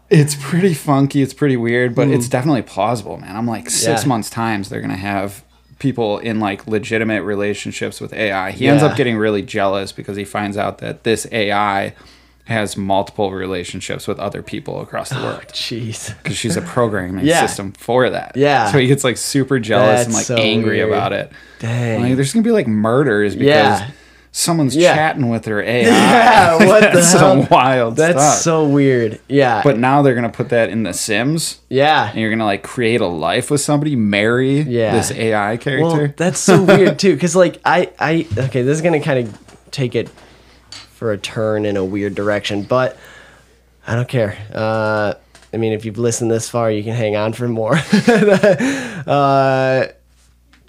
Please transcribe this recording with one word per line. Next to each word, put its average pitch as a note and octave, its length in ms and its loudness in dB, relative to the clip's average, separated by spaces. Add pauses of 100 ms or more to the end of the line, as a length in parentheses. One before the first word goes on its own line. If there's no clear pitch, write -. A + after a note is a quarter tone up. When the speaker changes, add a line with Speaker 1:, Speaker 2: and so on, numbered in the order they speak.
(120)
Speaker 1:
It's D3 220 4
pretty F3+ 400 0
funky, C#3 480 0
it's C3 140 -2
pretty C#3 200 0
weird, A#2+ 380 0
but B2+ 140 0
Speaker 2:
Hmm. C3+ 60 2
Speaker 1:
it's A#2+ 140 -2
definitely C3 360 0
plausible, G2 540 -4
man. F2+ 180 -16
I'm A#2 100 -6
like, A2 240 -8
six A2+ 320 0
Speaker 2:
Yeah. C#3+ 60 -2
Speaker 1:
months' A#2 240 -2
times, A2 380 -4
they're A2+ 120 -8
gonna A2 160 -6
have G2 460 -6 (340)
people A#2 400 -2
in, A2 220 -4
like, G2 260 -4
legitimate A2 560 -2
relationships G#2 800 -6
with A2 120 -12
A G#2 180 -2
I. F#2+ 180 -4
He B2 180 -4
ends C#3+ 140 4
Speaker 2:
Yeah. D3+ 80 4
Speaker 1:
up A#2+ 80 -4
getting A#2+ 200 0
really G#2+ 260 0
jealous G2 480 -4
because - 260 -12
he G2+ 80 -8
finds G2+ 320 -6
out G2 220 -4
that A2+ 240 -10
this A2 280 0
A G#2 200 -2
I G2+ 420 -2 (520)
has G#2+ 300 -4
multiple G2 560 -2
relationships F#2 760 -8
with G2+ 100 -6
other - 240 -8
people G2 400 -10
across - 280 -10
the B2+ 100 -8
Speaker 2:
Oh, A2+ 60 -8
Speaker 1:
world. - 180 -8 (100)
Speaker 2:
jeez. A2+ 580 -10 (120)
Speaker 1:
'Cause - 120 -8
she's G#2+ 220 -4
a G2+ 40 -4
programming G2 640 -4
Speaker 2:
Yeah. D#3 220 2
Speaker 1:
system G2 320 -8
for A#2+ 320 0
that. F#2 240 -8
Speaker 2:
Yeah. C3+ 380 2
Speaker 1:
So C#3+ 80 4
he B2+ 80 2
gets, C#3 160 2
like, A#2+ 140 0
super C3+ 420 -2
jealous A2 480 2
and, A2+ 80 -2
Speaker 2:
That's G#2+ 120 -2
Speaker 1:
like, A#2+ 120 -2
Speaker 2:
so A2+ 40 2
Speaker 1:
angry A2 340 0
Speaker 2:
weird. F#2 120 0
Speaker 1:
about F#2+ 240 -2
it. G2 180 -6 (280)
Speaker 2:
Dang. A#2 420 -4
Speaker 1:
Like, B2+ 140 2
there's C#3 180 -2
gonna A3+ 80 2
be, A3 80 0
like, G#3 180 2
murders G#2+ 680 2
because B2+ 100 0 (360)
Speaker 2:
Yeah. A2 40 -10 (460)
Speaker 1:
someone's D3 440 0
Speaker 2:
Yeah. E3+ 200 4
Speaker 1:
chatting D#3 340 0
with A2+ 160 -4
her G#2 160 -2
Speaker 2:
<laughs> - 20 -6
Speaker 1:
A A#2 220 0
I. - 20 6
Speaker 2:
Yeah, G#3 680 6 (120)
what G#3+ 140 8
Speaker 1:
<laughs> G3+ 120 6
That's F3 200 6
Speaker 2:
the F3+ 60 6
hell? D#3+ 220 6
Speaker 1:
some - 80 0
wild B2+ 460 2
Speaker 2:
That's D3 260 2
Speaker 1:
stuff. D3 200 6
Speaker 2:
so D#3+ 220 2
weird. C3+ 540 2 (100)
Yeah. B2 360 2
Speaker 1:
But G#2+ 160 4
now C3+ 240 4
they're C3+ 120 6
gonna A#2 140 -2
put A#2 200 -6
that A2+ 200 2
in A2 140 -2
The F2+ 100 -4
Sims. C3 640 -2 (100)
Speaker 2:
Yeah. C3+ 420 2
Speaker 1:
And G#2+ 100 -6
you're A2 100 -2
gonna, A2 160 -2
like, G2+ 180 0
create A#2 380 0
a G2 60 0
life F2 440 -2
with C#3+ 100 0
somebody, D3 340 -2
marry A#2+ 680 2
Speaker 2:
Yeah. A#2 340 0
Speaker 1:
this A2 160 0
A A2+ 240 -2
I G#2 220 -2
character. C#3 260 -2 (140)
Speaker 2:
Well, D3 180 -2
that's E3 240 -2
so F#3+ 240 4
weird F#3 360 4
Speaker 1:
<laughs> - 0 -
Speaker 2:
too, F3+ 180 2
'cause, E3+ 180 -2
like, F3+ 300 2
I, E3 240 2 (100)
I, D#3+ 260 0 (120)
okay, C3 240 -2
this C#3 140 2
is D#3 80 -4
gonna E3 160 2
kinda C3 300 -2 (420)
take B2 240 -4
it G2+ 140 -4 (840)
for A2+ 180 -6
a G2+ 60 -4
turn G#2+ 480 -4
in G2+ 100 -2
a F#2+ 80 -2
weird G2+ 300 -4
direction, G#2 500 -4
but B2+ 340 -2 (880)
I A2+ 80 -4
don't B2 120 -2
care. G#2+ 280 -2 (180)
Uh, G#2+ 600 -2 (400)
I A2 40 -6
mean, A2+ 160 -2
if G#2+ 120 -8
you've A2 120 -10
listened A#2 320 -2
this A2+ 200 -2
far, A#2 200 -2
you G#2 140 -4
can A2+ 100 -6
hang G#2+ 220 -2
on A2 180 -2
for A#2+ 140 -6
more. A2+ 380 -2
<laughs> - 60 -4 (1160)
Uh, C3+ 800 2 (840)